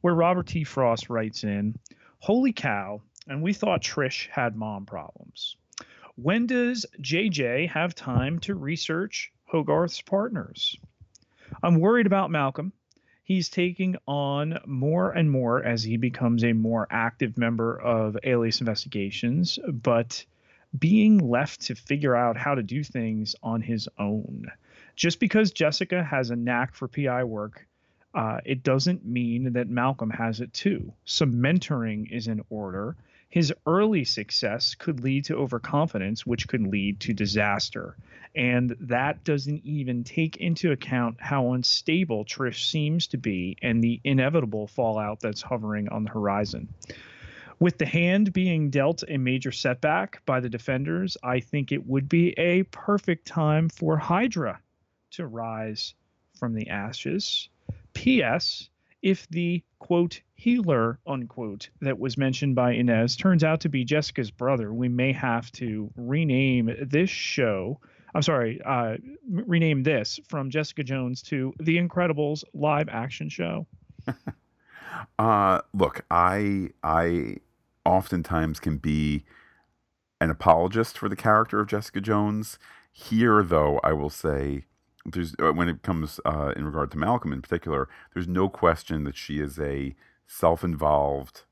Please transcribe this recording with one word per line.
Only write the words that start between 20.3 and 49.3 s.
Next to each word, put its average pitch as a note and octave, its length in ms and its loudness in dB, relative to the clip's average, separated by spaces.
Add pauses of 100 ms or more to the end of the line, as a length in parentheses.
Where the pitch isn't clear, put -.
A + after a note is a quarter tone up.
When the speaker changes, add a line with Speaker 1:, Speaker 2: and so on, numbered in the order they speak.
Speaker 1:
being G#3 400 8 (120)
left C3 320 0
to B2 120 -6
figure C#3+ 400 0
out A#2+ 220 4
how C3+ 180 0
to C3 80 0
do A#2+ 220 -4
things A2 580 -4
on A2+ 200 -2
his A2 260 -4 (100)
own. G2+ 520 -4 (460)
Just - 240 -2
because G#3+ 320 4
Jessica F3+ 500 0
has C3 280 0
a A#2+ 60 -2
knack A#2+ 380 0
for C3 140 -8
P C#3+ 180 -4
I B2+ 160 0
work, G#2+ 440 -8 (480)
uh, A2+ 300 -2
it C3+ 200 -4
doesn't C#3 420 2
mean A#2+ 460 -2
that A#2+ 160 -2
Malcolm A#2+ 420 0
has A2+ 300 -4
it A#2+ 120 -8
too. - 400 -2 (120)
Some C3+ 300 2
mentoring A#2+ 760 0
is A2 160 -6
in G#2+ 240 -4
order. G#2 460 -6 (340)
His E3 220 2 (140)
early F#3+ 380 4
success - 720 -2
could C3+ 300 -6
lead C3+ 220 0
to D#3 100 -2
overconfidence, B2 880 -2
which A#2+ 220 -2
could A2 180 0
lead G2+ 340 -2
to A#2+ 120 -4
disaster. G2+ 840 -2 (380)
And B2 460 0
that C3 440 -2
doesn't D3 400 -2
even B2+ 380 -4
take D#3+ 340 -4
into E3 360 0
account B2 480 -2
how C3 320 0
unstable B2+ 720 0
Trish - 460 -4
seems D#3 380 0
to C#3 100 -4
be F#2+ 440 -4
and A#2 200 2
the A#2 220 2
inevitable C3 600 2
fallout G#2+ 540 -2
that's G#2+ 220 -4
hovering G#2+ 480 -4
on A2 140 -4
the G#2+ 60 -6
horizon. G#2 580 -2 (920)
With E3+ 180 4
the D3+ 80 0
Hand F3+ 460 2
being E3 380 2
dealt C#3+ 380 2
a C#3+ 100 -2
major B2+ 340 0